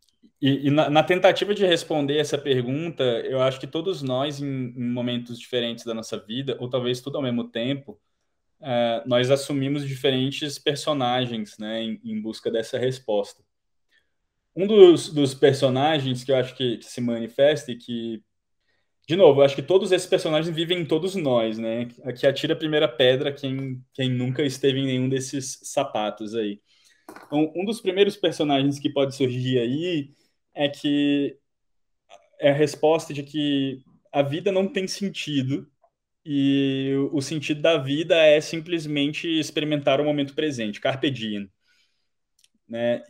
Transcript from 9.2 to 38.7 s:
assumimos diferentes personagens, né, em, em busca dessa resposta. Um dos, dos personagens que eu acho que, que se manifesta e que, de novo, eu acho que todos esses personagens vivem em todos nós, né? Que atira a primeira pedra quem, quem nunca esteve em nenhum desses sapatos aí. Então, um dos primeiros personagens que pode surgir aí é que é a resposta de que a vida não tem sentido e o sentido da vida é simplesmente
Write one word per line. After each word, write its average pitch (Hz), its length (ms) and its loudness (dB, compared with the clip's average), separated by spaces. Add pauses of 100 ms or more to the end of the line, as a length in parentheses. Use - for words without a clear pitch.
assumimos 139 560 -2
diferentes 135 720 -2
personagens, 127 1000 -2
né, 110 240 -8
em, 110 220 -8
em 110 160 -8
busca 110 300 -8
dessa 113 280 -4
resposta. 117 640 -4 (1120)
Um 180 100 -2
dos, 185 460 10
dos 143 220 0
personagens 135 880 2
que 139 80 -2
eu 131 40 4
acho 120 180 -2
que, 123 240 -4
que - 80 -20
se - 140 -12
manifesta 123 720 0
e 120 40 -10
que, 117 460 -8 (840)
de 156 100 0
novo, 151 240 8
eu 143 40 8
acho 139 100 4
que - 80 -6
todos 185 300 2
esses 175 160 2
personagens 165 460 0
vivem 170 260 -2
em 165 60 -4
todos 170 280 -2
nós, 120 440 0
né? 113 280 -4 (320)
Que - 80 2
atira 151 280 0
a - 20 -2
primeira 156 320 0
pedra 135 440 2
quem, 135 600 -8
quem 131 180 -2
nunca 127 320 -2
esteve 135 380 0
em 135 60 -2
nenhum 127 240 0
desses 135 520 -6
sapatos 107 720 -4
aí. 104 260 -4 (680)
Então, 156 280 0
um 175 100 -4
dos 214 160 -4
primeiros 196 360 2
personagens 143 600 0
que 143 120 -2
pode 139 240 0
surgir 127 440 0
aí 143 560 -4 (400)
é 147 140 0
que 143 720 0 (1040)
é 147 100 6
a 143 40 4
resposta 151 600 2
de 143 80 -6
que 139 600 -2 (300)
a 143 100 2
vida 170 300 -2
não 190 160 0
tem 190 200 -4
sentido 147 840 -4 (540)
e 139 680 0 (200)
o 147 80 -2
sentido 147 420 -6
da 165 160 4
vida 151 380 0
é 156 240 8
simplesmente 151 880 -4